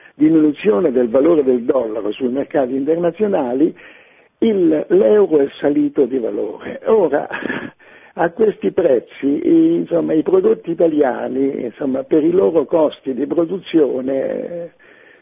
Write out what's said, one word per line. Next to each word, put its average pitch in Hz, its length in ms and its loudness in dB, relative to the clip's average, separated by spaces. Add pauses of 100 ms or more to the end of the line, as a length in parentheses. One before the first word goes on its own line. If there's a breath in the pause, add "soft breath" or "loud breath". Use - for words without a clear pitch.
(140 loud breath)
diminuzione 156 800 2
del 123 180 0
valore 143 340 2
del 127 200 0
dollaro 117 480 -2
sui 123 180 -4
mercati 131 460 -4
internazionali, 165 1000 -2 (640 loud breath)
il, 180 480 0
l'euro 196 520 4
è 139 100 2 (100)
salito 147 460 0
di 123 120 -2
valore. 110 680 -6
Ora, 165 420 2 (880 loud breath)
a 170 120 0
questi 196 420 -2
prezzi, 151 540 0
i, 160 500 2
insomma, 170 380 -2
i 156 100 2
prodotti 190 480 0
italiani, 135 920 0
insomma, 131 380 -6
per 156 200 0
i 165 80 2
loro 175 340 2
costi 151 480 -2
di 131 120 -4
produzione, 147 1000 -2
eh, 170 480 -8 (500 soft breath)